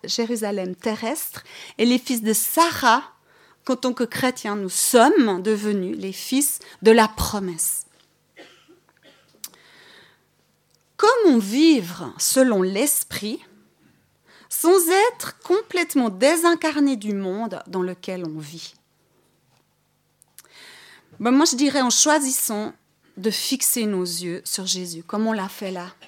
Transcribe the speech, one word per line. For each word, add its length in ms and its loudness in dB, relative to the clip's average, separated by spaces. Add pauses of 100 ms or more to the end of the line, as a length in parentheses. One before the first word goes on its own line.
Jérusalem 680 -4
terrestre. 720 -6 (340)
Et 80 2
les 120 4
fils 240 -4
de 100 2
Sarah, 720 2 (640)
qu'en 120 -2
tant 160 -2
que 120 -4
chrétiens, 520 -4
nous 120 -4
sommes 720 4
devenus 540 -2
les 160 -8
fils 460 -2 (240)
de 80 8
la 180 8
promesse. 760 -6 (3000)
Comment 400 4
vivre 800 2
selon 420 2
l'esprit 840 -2 (1080)
sans 360 4 (280)
être 240 -14
complètement 720 0
désincarné 840 2
du 180 -4
monde 540 -6
dans 120 -4
lequel 460 -6
on 120 -8
vit ? 360 -16 (2500)
Ben, 120 -2
moi, 140 6
je 120 0
dirais 260 2
en 80 2
choisissant 840 0 (440)
de 140 -2
fixer 560 -2
nos 160 -2
yeux 420 -6
sur 220 -8
Jésus, 360 -6
comme 240 -4
on 60 -2
l'a 160 -6
fait 220 -12
là, 160 -10 (220)